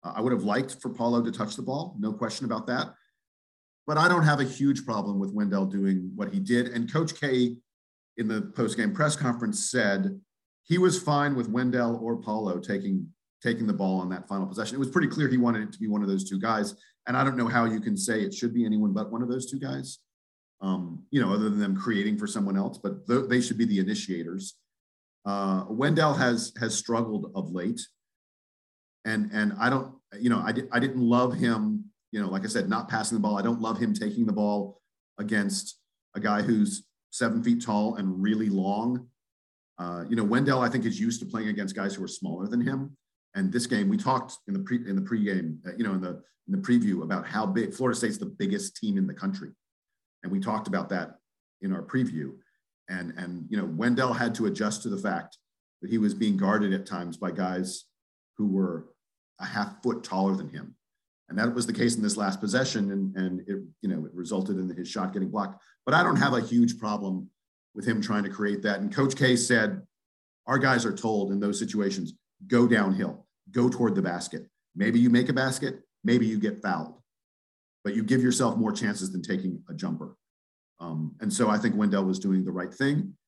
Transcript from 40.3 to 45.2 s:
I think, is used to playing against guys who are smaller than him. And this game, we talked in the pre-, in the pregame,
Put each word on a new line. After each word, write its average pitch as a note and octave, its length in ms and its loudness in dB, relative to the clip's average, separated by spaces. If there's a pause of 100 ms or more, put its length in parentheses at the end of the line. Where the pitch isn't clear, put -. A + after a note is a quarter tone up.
I A#2+ 100 2
think, A#2 160 0
is F#2+ 140 -2
used A2+ 220 0
to - 40 -10
playing A2 220 -4
against G2+ 280 -4
guys G2 200 -4
who F#2+ 80 -8
are E2+ 60 -8
smaller F2+ 380 -6
than A#2+ 140 0
him. C#3 360 -4 (380)
And F#2+ 160 0
this A#2+ 160 -2
game, G#2 220 0
we G#2+ 80 2
talked C3 400 -2 (100)
in G2+ 60 -4
the G2 60 -2
pre-, A#2 300 -2
in G2 60 0
the F#2+ 60 2
pregame, F#2+ 640 0